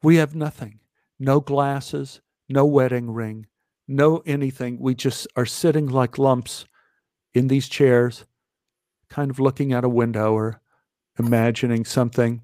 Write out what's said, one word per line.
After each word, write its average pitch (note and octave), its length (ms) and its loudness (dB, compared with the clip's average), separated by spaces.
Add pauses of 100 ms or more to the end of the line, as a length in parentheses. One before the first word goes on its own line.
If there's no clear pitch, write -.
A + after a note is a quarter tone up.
We D#3+ 160 6
have D3+ 180 0
nothing, C#3 460 -10 (360)
no C3+ 220 2
glasses, C#3 800 -4 (300)
no C3+ 160 4
wedding B2+ 460 2
ring, A2 360 -10 (400)
no D3 380 2
anything. C3+ 540 -6
We C3 160 -2
just - 320 -6 (100)
are B2 80 0
sitting D3+ 420 0
like B2+ 300 0
lumps C3+ 480 0 (680)
in B2+ 140 2
these C3+ 220 0
chairs, B2 560 2 (840)
kind C#3+ 220 -6
of C3 80 -10
looking C3+ 340 0
out B2 120 -2
a B2+ 40 2
window A2+ 440 0
or A2 280 -4 (560)
imagining A#2 680 0
something A#2+ 580 -2